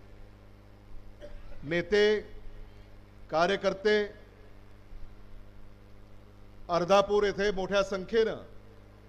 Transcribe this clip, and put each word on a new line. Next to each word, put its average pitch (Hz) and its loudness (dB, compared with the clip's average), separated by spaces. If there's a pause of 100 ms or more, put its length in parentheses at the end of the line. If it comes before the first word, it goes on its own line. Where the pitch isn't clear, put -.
(1600)
नेते, 175 4 (1300)
कार्यकर्ते, 190 4 (2750)
अर्धापूर 196 4
येथे 202 2
मोठ्या 190 2
संख्येनं 196 0 (680)